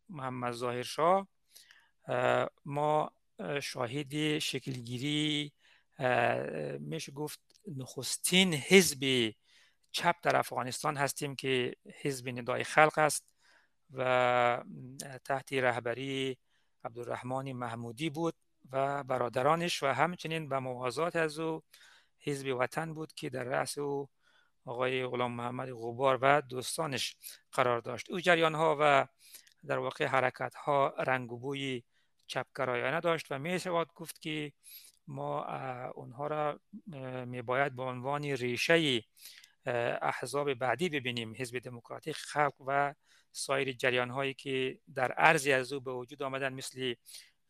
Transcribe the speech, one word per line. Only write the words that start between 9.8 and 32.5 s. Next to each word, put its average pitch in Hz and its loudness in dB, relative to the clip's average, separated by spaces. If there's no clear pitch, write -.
چپ - 2
در 139 4
افغانستان 127 -2
هستیم 139 -2
که 127 -2
حزب 131 -6
ندای 123 -4
خلق 151 6
است 151 2
و 123 4
تحت 135 -2
رهبری 127 0
عبدالرحمن 120 -6
محمودی 117 -6
بود 165 -2
و 139 0
برادرانش 131 2
و 143 2
همچنین 160 0
به 135 0
موازات 127 -2
از 156 0
او 160 -4
حزب 135 -2
وطن 156 0
بود 156 -10
که 151 -6
در 127 -6
رأس 135 -2
او 143 -4
آقای 127 -2
غلام 123 -2
محمد 123 -6
غبار 120 0
و 143 6
دوستانش 127 -4
قرار 123 2
داشت. 120 -10
او 190 -4
جریان‌ها 160 4
و 143 6
در 139 -2
واقع 131 -2
حرکت‌ها 135 0
رنگ 127 -2
و 120 -10
بوی 135 -4
چپگرایانه 127 -2